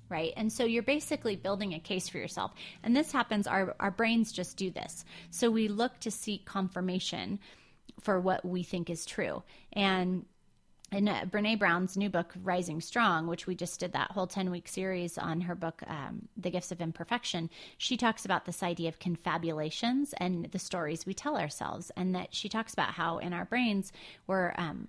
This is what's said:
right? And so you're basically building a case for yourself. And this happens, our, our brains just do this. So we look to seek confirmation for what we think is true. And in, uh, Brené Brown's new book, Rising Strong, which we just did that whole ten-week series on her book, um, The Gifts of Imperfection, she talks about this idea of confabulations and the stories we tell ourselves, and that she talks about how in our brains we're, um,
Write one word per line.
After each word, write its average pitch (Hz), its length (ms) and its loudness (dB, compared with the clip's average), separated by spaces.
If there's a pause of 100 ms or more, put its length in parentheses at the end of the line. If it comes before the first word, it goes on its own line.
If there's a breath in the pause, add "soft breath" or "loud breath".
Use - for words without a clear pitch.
right? 165 260 -2
And 220 160 0
so 240 140 0
you're 226 180 2
basically 277 540 0
building 196 360 -2
a 165 60 -6
case 180 300 -2
for - 80 -8
yourself. - 340 -4 (320 loud breath)
And 226 120 4
this 302 180 2
happens, 214 340 2
our, 190 320 2
our 196 120 2
brains 226 420 4
just 175 240 -6
do 190 120 0
this. - 360 -10 (260 loud breath)
So 240 180 4
we 220 200 4
look 226 320 0
to 220 100 -4
seek - 340 -4
confirmation 185 920 -2 (640 soft breath)
for 190 180 4
what 185 260 2
we 180 160 0
think 175 300 -4
is 165 160 -6
true. - 340 -2 (320 soft breath)
And 185 520 2 (640)
in, 202 200 4
uh, 117 200 0
Brené 214 300 2
Brown's 185 380 4
new 202 120 2
book, 170 240 0 (100)
Rising 180 360 0
Strong, 170 480 4
which 170 180 -4
we 185 100 -2
just 170 260 -6
did - 100 -2
that - 200 0
whole 185 160 0
ten-week 180 420 -2
series 185 480 -2
on 165 240 0
her 175 140 -2
book, 165 300 -6
um, - 520 -8
The 180 120 -2
Gifts 175 220 -4
of 170 80 -8
Imperfection, 165 680 -2 (280 loud breath)
she - 200 0
talks 226 260 2
about 190 220 2
this - 180 -4
idea 175 240 0
of 160 100 -4
confabulations 170 1200 0
and 180 280 0
the - 140 -4
stories 165 460 -2
we 190 80 -2
tell 294 220 -2
ourselves, - 640 -2
and 185 180 2
that - 180 -4
she - 140 -4
talks 220 240 -2
about - 220 0
how 165 240 0
in 180 160 -2
our 175 100 -2
brains 214 480 2 (360 loud breath)
we're, 185 300 4
um, 160 320 -4